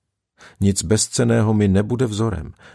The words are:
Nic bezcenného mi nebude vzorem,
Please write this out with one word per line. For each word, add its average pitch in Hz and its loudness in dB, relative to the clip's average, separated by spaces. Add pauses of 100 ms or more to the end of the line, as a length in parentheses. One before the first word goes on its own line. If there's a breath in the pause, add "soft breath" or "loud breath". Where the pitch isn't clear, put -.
(600 loud breath)
Nic 98 0
bezcenného 110 0
mi 104 2
nebude 104 0
vzorem, 101 -4 (220 loud breath)